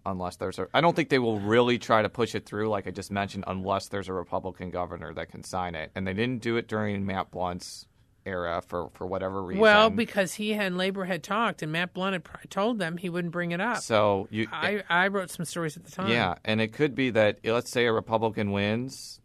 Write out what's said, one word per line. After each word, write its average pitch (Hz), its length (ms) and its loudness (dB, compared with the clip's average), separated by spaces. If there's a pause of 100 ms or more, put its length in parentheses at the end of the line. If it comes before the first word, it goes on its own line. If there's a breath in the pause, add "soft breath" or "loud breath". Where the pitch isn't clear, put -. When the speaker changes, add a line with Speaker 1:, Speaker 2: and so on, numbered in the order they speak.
Speaker 1:
unless 90 320 -4
there's 92 220 -6
a, 95 160 -4
I 135 80 6
don't 170 120 6
think 170 140 0
they 139 100 4
will 113 220 2
really 120 380 6
try 110 240 4
to 101 80 2
push 117 240 -2
it 104 100 -4
through, 107 240 -2
like 101 180 -2
I 95 40 -8
just 92 200 -8
mentioned, 101 360 -2
unless 95 420 -2
there's 98 200 -6
a 92 40 -4
Republican 90 580 -6
governor 85 440 -6
that 82 160 -8
can - 120 -16
sign 90 320 -6
it. 78 200 -8
And 95 120 -4
they 95 60 -4
didn't 117 300 -2
do 117 160 0
it 113 100 -6
during 104 380 -2
Matt 95 240 -4
Blunt's 90 560 -6 (400)
era 87 400 -4
for, 87 260 -6
for - 140 -10
whatever 95 360 -4
reason. 185 200 -2
Speaker 2:
Well, 214 260 8
because 208 460 -2
he 214 180 -4
and 196 240 -2
labor 190 300 -2
had 175 160 -4
talked, 208 400 -2
and 156 100 -4
Matt 175 220 -4
Blunt 190 180 -2
had 180 120 -4
pr-, - 260 -16
told 214 280 0
them 175 200 -4
he 185 100 -6
wouldn't 175 240 -4
bring 170 200 -2
it 170 100 -2
up. 220 160 -2
Speaker 1:
So 104 520 4
you, 110 220 0
Speaker 2:
I, 185 380 -2
I 180 180 6
wrote 196 220 -2
some 170 160 -6
stories 165 320 -4
at 170 80 -18
the - 40 -20
time. 185 200 -4
Speaker 1:
Yeah, 110 240 4 (100)
and 110 160 2
it 110 140 0
could 143 200 2
be 131 160 2
that, 107 360 4
let's 117 240 0
say 120 160 4
a 117 80 4
Republican 110 580 0
wins. 107 720 -2